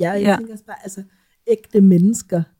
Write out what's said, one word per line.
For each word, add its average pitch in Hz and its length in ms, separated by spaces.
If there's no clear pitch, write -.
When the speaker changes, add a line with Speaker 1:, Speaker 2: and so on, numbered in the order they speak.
Speaker 1:
Ja, 175 100
jeg 202 120
Speaker 2:
Ja. 202 160
Speaker 1:
tænker 226 140
også 208 120
bare, - 180
altså, 196 200
ægte 220 340
mennesker 185 640